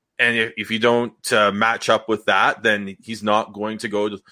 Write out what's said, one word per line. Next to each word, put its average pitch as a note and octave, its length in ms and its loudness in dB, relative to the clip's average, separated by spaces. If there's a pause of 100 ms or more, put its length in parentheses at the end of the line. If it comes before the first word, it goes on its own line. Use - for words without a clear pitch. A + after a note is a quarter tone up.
(200)
and A#2+ 180 2
if, A2+ 200 -2
if G#2+ 140 -8
you A2+ 80 -2
don't, A#2+ 540 0
uh, G#2 180 4
match A2+ 380 0
up A2 200 2
with G#2+ 160 -2
that, G#2 380 2
then G#2 380 -2
he's A2 220 -12
not G#2+ 300 0
going G#2+ 260 -8
to A#2 80 -8
go G#2 220 -2
to G2+ 100 -10 (120)